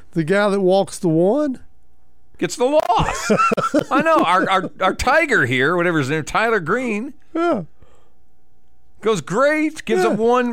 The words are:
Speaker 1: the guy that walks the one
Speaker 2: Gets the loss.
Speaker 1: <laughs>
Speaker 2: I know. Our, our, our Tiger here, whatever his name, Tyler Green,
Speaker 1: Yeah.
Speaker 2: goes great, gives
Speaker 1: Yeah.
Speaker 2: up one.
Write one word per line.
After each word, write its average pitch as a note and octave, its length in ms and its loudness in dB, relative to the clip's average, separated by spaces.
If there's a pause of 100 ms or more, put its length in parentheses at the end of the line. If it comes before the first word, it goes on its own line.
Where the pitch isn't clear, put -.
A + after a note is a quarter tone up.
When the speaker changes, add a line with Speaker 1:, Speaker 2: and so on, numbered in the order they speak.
(100)
Speaker 1:
the E3+ 140 -2
guy G3+ 260 2
that G3 100 0
walks F#3+ 380 2
the F#3+ 100 -2
one A3+ 520 0 (760)
Speaker 2:
Gets F3 200 -4
the A#3+ 100 2
loss. - 640 2 (260)
Speaker 1:
<laughs> - 320 0
Speaker 2:
I C4+ 120 2
know. D#4+ 200 4
Our, F#3 280 2
our, C#4 200 0 (120)
our F#3 120 2
Tiger B3+ 520 2
here, C3 280 2
whatever F3 240 2
his C3 120 0
name, D#3 140 -2
Tyler G#3+ 360 0
Green, A3+ 540 -2 (200)
Speaker 1:
Yeah. E4 280 0 (1400)
Speaker 2:
goes A3 200 0
great, D4 640 0
gives F#4 200 2
Speaker 1:
Yeah. F4+ 60 2
Speaker 2:
up G3+ 80 0
one. A#3+ 340 2